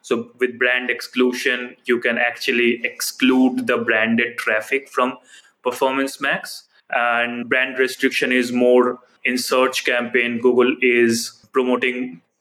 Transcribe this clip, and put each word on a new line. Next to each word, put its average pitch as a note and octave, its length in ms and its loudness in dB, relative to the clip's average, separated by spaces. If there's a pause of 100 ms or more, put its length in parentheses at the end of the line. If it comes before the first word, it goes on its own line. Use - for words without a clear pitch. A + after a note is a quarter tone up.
So A#2 360 -4
with B2 180 -4
brand B2 320 0
exclusion, B2 840 -2 (100)
you A#2+ 140 0
can A#2+ 180 -2
actually A#2+ 640 0
exclude B2+ 840 0
the A#2+ 100 2
branded A#2 640 0
traffic A#2 500 -2
from C3 300 -2 (440)
Performance C3+ 560 -2
Max. C#3+ 440 -6 (260)
And A#2+ 580 0
brand C3 300 0
restriction B2+ 540 0
is B2 200 0
more B2 460 4 (260)
in B2+ 140 -2
search B2+ 480 0
campaign. A#2+ 540 0
Google B2 420 4
is A#2+ 720 2
promoting B2+ 720 -2 (200)